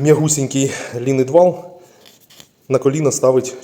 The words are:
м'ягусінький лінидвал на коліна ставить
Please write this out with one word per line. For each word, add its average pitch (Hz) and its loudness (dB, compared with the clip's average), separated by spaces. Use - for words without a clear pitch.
м'ягусінький 143 0
лінидвал 135 2
на 131 2
коліна 143 0
ставить 127 0